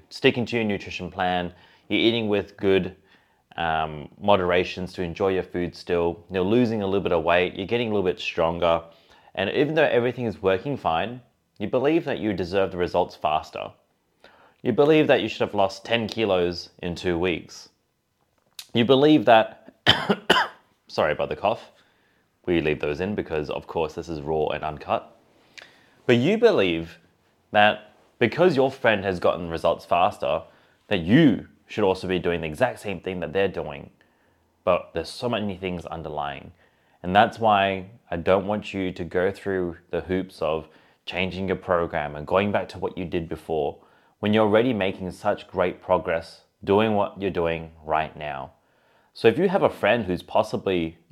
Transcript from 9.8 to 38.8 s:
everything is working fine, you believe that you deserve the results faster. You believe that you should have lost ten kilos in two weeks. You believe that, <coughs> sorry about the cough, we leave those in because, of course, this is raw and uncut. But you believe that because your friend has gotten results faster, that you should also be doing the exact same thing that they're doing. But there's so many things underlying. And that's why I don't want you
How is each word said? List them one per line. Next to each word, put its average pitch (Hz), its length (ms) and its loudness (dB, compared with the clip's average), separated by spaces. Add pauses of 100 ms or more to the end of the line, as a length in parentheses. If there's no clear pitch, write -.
everything 123 440 0
is 104 140 -6
working 98 360 0
fine, 98 460 -4 (360)
you 101 100 -6
believe 143 380 0
that 113 140 -4
you 104 120 0
deserve 92 380 0
the 90 80 -8
results 87 360 0
faster. 76 560 -4 (920)
You 123 100 0
believe 147 360 6
that 127 120 6
you 104 80 -2
should - 140 -4
have 104 120 -2
lost 98 300 0
ten 113 240 0
kilos 92 640 0 (120)
in 87 120 -4
two 87 240 -2
weeks. 85 500 -6 (1040)
You 117 140 2
believe 135 400 6
that, - 480 4 (120)
<coughs> - 1040 0
sorry 82 240 0
about 76 160 -4
the - 80 -6
cough, - 340 -4 (760)
we 85 160 2
leave 76 180 0
those 76 220 -4
in 101 120 -2
because, 78 360 -4
of - 160 -8
course, 82 260 -4
this 80 160 -12
is 78 140 -8
raw 76 240 -2
and - 180 -6
uncut. 76 560 -8 (840)
But 123 100 6
you 160 220 2
believe 95 580 2 (540)
that 104 420 2 (260)
because 147 380 2
your 131 140 4
friend 107 340 0
has 92 160 -2
gotten 85 300 0
results 82 340 -2
faster, 85 560 0 (480)
that 101 120 -2
you 101 460 4 (200)
should - 180 -2
also 95 240 0
be 92 100 0
doing 87 220 -2
the 82 60 -6
exact 110 340 -4
same 95 200 -10
thing 92 200 -8
that 78 140 -8
they're 98 140 2
doing. 76 420 -10 (760)
But - 300 0
there's 80 160 -6
so - 180 -6
many 104 300 -4
things 90 260 -6
underlying. 76 680 -10 (500)
And 90 120 -2
that's 107 240 4
why 98 520 2 (200)
I 87 60 -4
don't 92 300 2
want 104 260 -6
you 95 200 -4